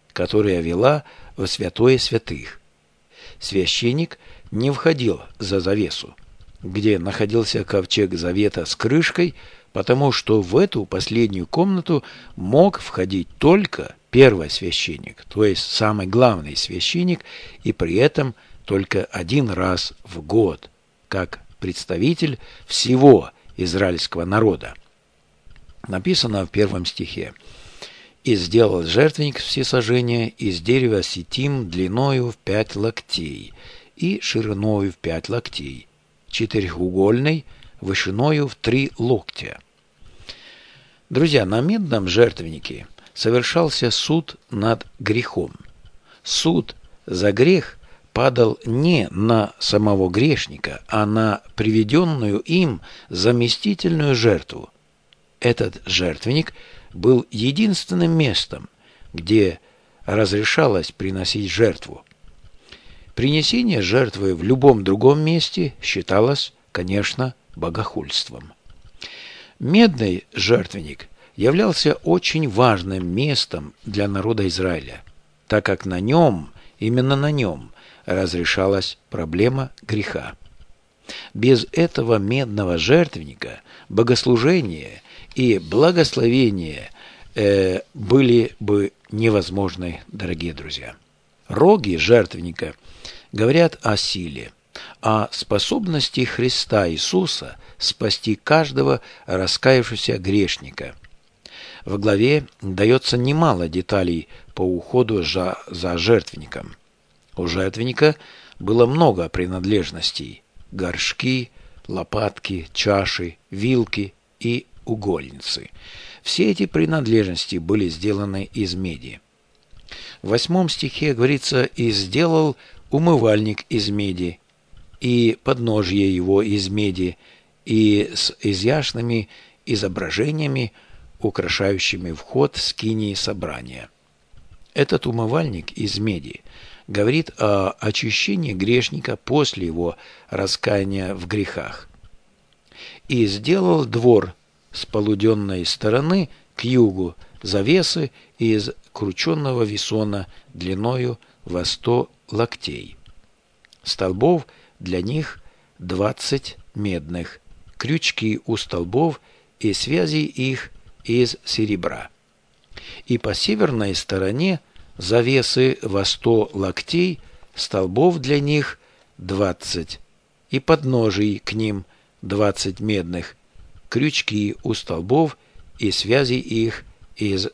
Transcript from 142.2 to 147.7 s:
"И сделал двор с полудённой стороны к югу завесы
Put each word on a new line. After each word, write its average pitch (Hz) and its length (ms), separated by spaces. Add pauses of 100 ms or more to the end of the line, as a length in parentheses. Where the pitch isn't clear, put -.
"И 120 180
сделал 156 580
двор 110 500 (360)
с - 160
полудённой 104 800
стороны 147 640 (260)
к - 80
югу 101 540 (260)
завесы 131 720 (260)